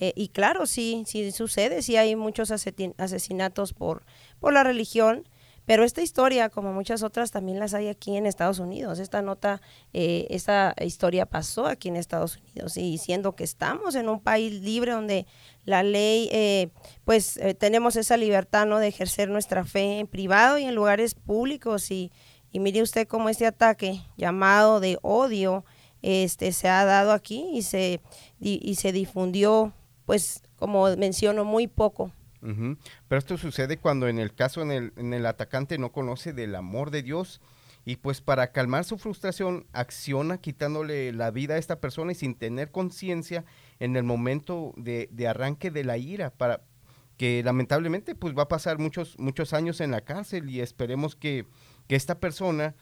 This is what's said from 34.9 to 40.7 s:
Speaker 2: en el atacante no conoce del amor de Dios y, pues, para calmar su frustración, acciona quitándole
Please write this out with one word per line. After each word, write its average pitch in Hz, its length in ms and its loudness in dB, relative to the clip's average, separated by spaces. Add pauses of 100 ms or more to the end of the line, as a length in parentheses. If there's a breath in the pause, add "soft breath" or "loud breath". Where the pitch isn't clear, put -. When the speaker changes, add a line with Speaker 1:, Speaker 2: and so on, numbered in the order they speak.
Speaker 2:
en 120 160 -6
el 120 140 -2
atacante 131 500 -4
no 127 140 -4
conoce 131 420 -6
del 113 220 -6
amor 107 380 -6
de 147 100 -4
Dios 156 400 -8 (420 soft breath)
y, 123 120 -8
pues, 139 260 -6
para 131 300 2
calmar 131 320 0
su 214 120 -8
frustración, 185 760 -6
acciona 143 680 -4
quitándole 151 720 -4